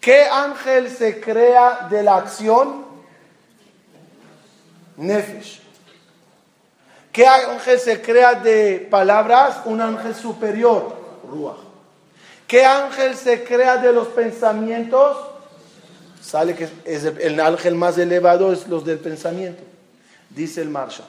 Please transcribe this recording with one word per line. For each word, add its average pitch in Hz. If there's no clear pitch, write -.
¿Qué 277
ángel 262
se 220
crea 240
de 208
la 202
acción? 226
Nefesh. 196
¿Qué 240
ángel 247
se 226
crea 240
de 208
palabras? 214
Un 220
ángel 220
superior, 220
Ruach. 147
¿Qué 254
ángel 269
se 240
crea 254
de 247
los 233
pensamientos? 233
Sale 165
que 160
es 151
el, 156
el 156
ángel 170
más 170
elevado 175
es 180
los 160
del 160
pensamiento, 175
dice 160
el 151
Maharsha. 139